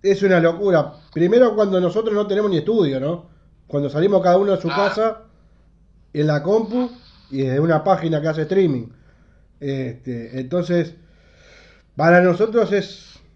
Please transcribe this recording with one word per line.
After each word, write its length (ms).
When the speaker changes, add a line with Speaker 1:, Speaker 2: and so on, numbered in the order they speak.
Speaker 1:
es 200
una 180
locura. 520
Primero 420
cuando 260
nosotros 340
no 120
tenemos 240
ni 80
estudio, 420
¿no? 280
Cuando 240
salimos 320
cada 160
uno 140
de 100
su 60
Speaker 2:
Claro. 200
Speaker 1:
casa, 300
en 140
la 160
compu, 480
y 120
desde 180
una 240
página 360
que 80
hace 140
streaming. 460
Este, 800
entonces, 540
para 240
nosotros 520
es 460